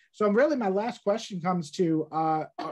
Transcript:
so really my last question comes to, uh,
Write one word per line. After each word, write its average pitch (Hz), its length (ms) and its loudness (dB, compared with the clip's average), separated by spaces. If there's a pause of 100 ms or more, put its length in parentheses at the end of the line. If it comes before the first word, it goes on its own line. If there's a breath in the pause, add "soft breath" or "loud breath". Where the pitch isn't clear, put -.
(140)
so 208 160 0
really 277 260 4
my 226 140 0
last 208 340 -2
question 202 360 -2
comes 170 320 -2
to, 160 400 0
uh, 156 340 0 (260)